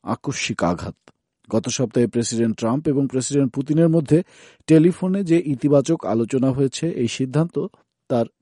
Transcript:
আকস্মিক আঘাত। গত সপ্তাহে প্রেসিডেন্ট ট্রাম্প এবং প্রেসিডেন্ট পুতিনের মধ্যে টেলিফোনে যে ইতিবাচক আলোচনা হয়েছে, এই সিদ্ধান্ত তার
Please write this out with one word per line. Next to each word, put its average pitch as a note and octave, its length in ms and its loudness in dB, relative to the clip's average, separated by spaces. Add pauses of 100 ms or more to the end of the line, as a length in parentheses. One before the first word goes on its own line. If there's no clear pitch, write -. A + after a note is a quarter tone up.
আকস্মিক - 600 -6
আঘাত। F2+ 320 -4 (540)
গত A2 200 -2
সপ্তাহে A#2+ 380 0
প্রেসিডেন্ট A2+ 500 -2
ট্রাম্প B2+ 300 -2
এবং C#3 200 0
প্রেসিডেন্ট C3 460 -2
পুতিনের D3+ 360 2
মধ্যে D#3+ 340 2 (440)
টেলিফোনে F#3 560 4
যে E3 220 2
ইতিবাচক C#3 600 2
আলোচনা A#2 460 0
হয়েছে, C3+ 360 -2
এই C3 200 -4
সিদ্ধান্ত C3+ 480 -2 (540)
তার A#2 160 0 (160)